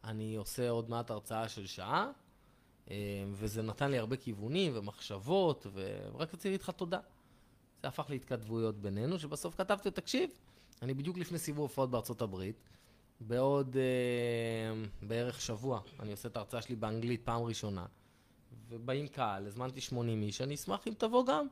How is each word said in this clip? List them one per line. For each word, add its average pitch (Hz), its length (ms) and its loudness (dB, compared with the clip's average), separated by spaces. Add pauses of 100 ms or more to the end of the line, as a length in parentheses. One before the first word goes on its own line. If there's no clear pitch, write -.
אני 110 320 -4
עושה 120 340 0
עוד 117 200 2
מעט 117 220 -2
הרצאה 110 380 -2
של 98 180 -8
שעה, 147 440 0 (800)
אה, 95 40 -4 (360)
וזה 107 300 -2
נתן 110 300 0
לי 131 60 2
הרבה 117 200 0
כיוונים 127 580 0
ומחשבות, 110 1000 0
ורק 101 600 -4
רציתי 185 160 -4
להגיד 190 120 0
לך - 80 -4
תודה." 180 300 -2 (840)
זה 143 60 -4
הפך 139 220 -2
להתכתבויות 113 720 0
בינינו, 110 380 2
שבסוף 147 360 -4
כתבתי 196 340 2
לו, - 60 -4
"תקשיב, 294 340 2 (520)
אני 127 120 0
בדיוק 151 240 -2
לפני 170 220 -2
סיבוב 147 240 0
הופעות 131 280 2
בארצות 117 300 0
הברית, 95 340 -2 (640)
בעוד, 131 580 4
אה, 120 1040 2 (240)
בערך 120 340 0
שבוע, 117 400 0 (180)
אני 107 120 -4
עושה 101 160 -8
את 117 100 -6
ההרצאה 113 240 -4
שלי 123 140 -4
באנגלית 113 480 0
פעם 117 180 2
ראשונה, 107 440 -2 (840)
ובאים 127 380 -2
קהל, 104 400 0
הזמנתי 127 340 -4
שמונים 117 400 2
איש, 104 200 0
אני 139 140 0
אשמח 196 320 -2
אם 220 100 -2
תבוא 247 280 6
גם." 294 260 4